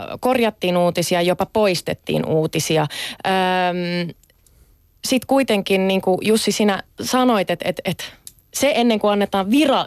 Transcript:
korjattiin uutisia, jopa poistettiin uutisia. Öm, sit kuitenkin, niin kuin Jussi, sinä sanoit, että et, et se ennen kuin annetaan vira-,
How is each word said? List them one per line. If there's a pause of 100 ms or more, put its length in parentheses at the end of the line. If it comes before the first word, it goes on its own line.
(200)
korjattiin
uutisia,
jopa
poistettiin
uutisia. (400)
Öm, (920)
sit
kuitenkin,
niin
kuin
Jussi,
sinä (180)
sanoit,
että
et,
et (420)
se
ennen
kuin
annetaan
vira-,